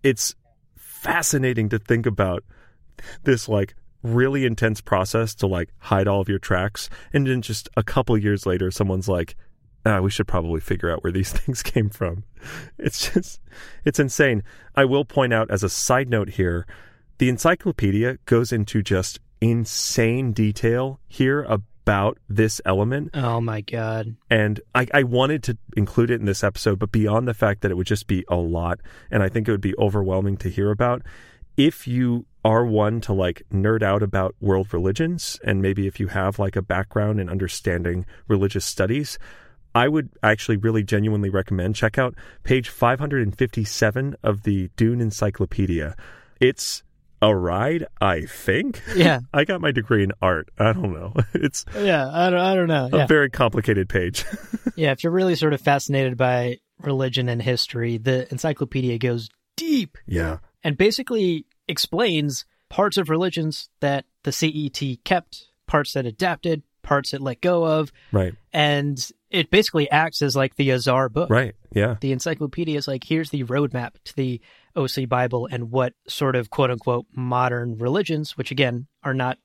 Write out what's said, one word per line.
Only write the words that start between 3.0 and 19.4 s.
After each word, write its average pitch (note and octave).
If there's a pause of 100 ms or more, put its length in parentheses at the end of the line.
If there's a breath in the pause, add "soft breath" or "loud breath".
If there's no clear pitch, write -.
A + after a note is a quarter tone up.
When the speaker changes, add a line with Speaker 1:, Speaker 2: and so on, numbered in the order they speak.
Speaker 1:
this, C3
like, G2+ (280)
really C3
intense A2+
process G#2
to, G2+
like, F2
hide G2
all G2+
of F#2
your G2
tracks. F#2+ (240 loud breath)
And C#3
then B2+
just -
a A#2
couple B2
years G#2
later, F#2
someone's F#2+
like, F2 (500)
"Ah, G#2
we G2
should G2+
probably E2
figure E2+
out D#2+
where F2
these F#2+
<laughs> -
things -
came G#2+
from." F#2 (560 loud breath)
It's -
just, - (440 loud breath)
it's D3
insane. C3+ (340 loud breath)
I C#3
will C#3
point B2+
out A2+
as G2+
a F#2+
side C3
note G#2+
here, F2 (520 loud breath)
the B2+
encyclopedia B2
goes A#2
into G#2+
just F#2+ (220)